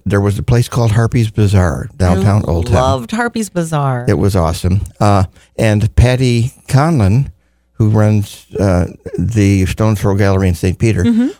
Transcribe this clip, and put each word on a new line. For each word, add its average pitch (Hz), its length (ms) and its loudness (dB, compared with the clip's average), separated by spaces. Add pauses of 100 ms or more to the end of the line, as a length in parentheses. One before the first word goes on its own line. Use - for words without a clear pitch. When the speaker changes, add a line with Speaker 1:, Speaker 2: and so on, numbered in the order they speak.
Speaker 1:
there 101 160 0
was 101 160 0
a - 60 -6
place 120 260 0
called 117 220 0
Harpy's 113 400 0
Bazaar, 92 680 0
downtown 95 480 2
Speaker 2:
I - 20 -6
Speaker 1:
Old 85 200 -2
Town. - 80 0
Speaker 2:
loved 131 340 0
Harpy's 226 400 -4
Bazaar. 143 580 -4
Speaker 1:
It 85 120 0
was 98 160 0
awesome. 90 460 0 (180)
Uh, 101 240 2 (340)
and 107 380 0
Patty 123 540 2 (180)
Conlon, 135 640 2 (400)
who 107 180 0
runs, 107 560 0 (140)
uh, 92 320 0 (260)
the 98 480 2
Stone 110 300 0
Throw 101 180 -2
Gallery 98 340 0
in 90 60 2
Saint 92 240 -2
Peter, 95 260 0
Speaker 2:
Mm-hmm. 240 260 0 (100)